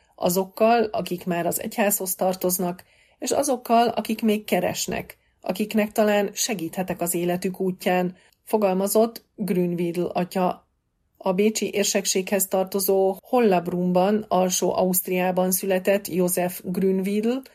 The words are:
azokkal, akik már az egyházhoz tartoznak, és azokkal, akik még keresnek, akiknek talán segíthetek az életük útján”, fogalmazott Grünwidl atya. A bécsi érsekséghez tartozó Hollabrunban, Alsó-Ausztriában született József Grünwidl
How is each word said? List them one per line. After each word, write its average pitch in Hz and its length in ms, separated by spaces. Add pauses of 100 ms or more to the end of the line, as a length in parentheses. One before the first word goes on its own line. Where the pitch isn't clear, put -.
(160)
azokkal, 202 680
akik 185 420
már 170 200
az 175 160
egyházhoz 202 540
tartoznak, 185 680 (360)
és 269 120
azokkal, 240 560
akik 220 340
még 214 220
keresnek, - 760 (240)
akiknek 214 500
talán 208 420
segíthetek 185 680
az 175 120
életük 180 460
útján”, 180 560 (280)
fogalmazott 208 840 (100)
Grünwidl 175 680
atya. 180 640 (540)
A 190 120
bécsi 208 400
érsekséghez 196 760
tartozó 190 760
Hollabrunban, 180 1080
Alsó-Ausztriában 185 1200
született 196 560
József 180 560
Grünwidl 190 720 (200)